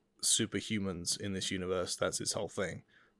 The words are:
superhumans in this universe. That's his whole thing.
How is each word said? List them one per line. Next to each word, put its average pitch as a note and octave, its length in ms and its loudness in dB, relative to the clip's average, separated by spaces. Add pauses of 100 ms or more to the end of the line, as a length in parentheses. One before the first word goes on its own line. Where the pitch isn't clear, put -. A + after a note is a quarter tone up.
(220)
superhumans G2 960 2
in G2+ 140 -4
this F#2+ 180 -2
universe. F#2 460 0
That's - 220 0
his - 160 -2
whole G#2 160 -2
thing. F#2 340 -4 (360)